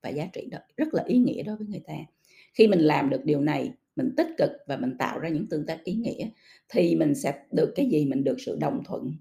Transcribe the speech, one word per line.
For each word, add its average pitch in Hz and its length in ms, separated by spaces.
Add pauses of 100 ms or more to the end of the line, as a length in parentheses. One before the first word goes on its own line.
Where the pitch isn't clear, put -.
và - 60
giá - 240
trị - 180
đó - 80 (180)
rất 311 180
là - 120
ý 254 120
nghĩa - 240
đối 214 140
với 214 100
người 202 200
ta. 151 100 (580)
Khi 214 140
mình 185 120
làm 147 300
được - 140
điều 147 160
này, 143 340 (220)
mình - 200
tích 330 120 (100)
cực 147 120 (160)
và 139 100
mình 127 220
tạo 120 200
ra 156 100
những 156 200
tương 151 180
tác 165 180
ý 185 100
nghĩa, - 340 (400)
thì 170 280
mình 151 180
sẽ 139 280 (100)
được 156 240
cái - 100
gì? 151 180
Mình 135 200
được 135 160
sự - 200
đồng - 240
thuận - 360